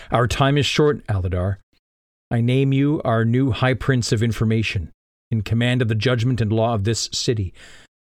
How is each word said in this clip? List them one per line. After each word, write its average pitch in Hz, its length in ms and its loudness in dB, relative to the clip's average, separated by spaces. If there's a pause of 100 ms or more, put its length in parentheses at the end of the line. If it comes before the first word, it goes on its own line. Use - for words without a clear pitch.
(100)
"Our 120 160 2
time 139 320 0
is 131 80 2
short, 147 400 0
Aladar. 92 520 -2 (720)
I 120 100 0
name 135 320 2
you 143 320 2
our 113 200 2
new 123 280 2
High 127 220 0
Prince 127 380 0
of 107 100 2
Information, 110 680 -2 (400)
in 113 120 0
command 120 380 0
of 117 80 0
the 113 60 0
judgment 120 460 0
and 107 120 0
law 113 220 2
of 101 100 -2
this 113 280 -2
city. 107 420 -4 (540)